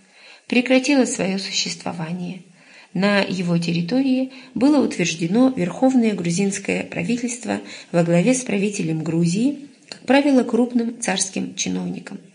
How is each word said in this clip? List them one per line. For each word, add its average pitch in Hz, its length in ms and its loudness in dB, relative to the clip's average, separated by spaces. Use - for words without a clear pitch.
прекратило 254 580 2
свое 190 320 -2
существование. 175 1040 -6
На 202 280 2
его 175 360 0
территории 247 760 0
было 269 300 4
утверждено 185 720 2
верховное 226 560 2
грузинское 185 680 -2
правительство 208 800 -4
во 170 120 2
главе 170 320 4
с 254 80 -4
правителем 190 600 -2
Грузии – 170 640 0
как - 120 -18
правило, 277 420 4
крупным 233 580 0
царским - 540 -4
чиновником. 90 680 -6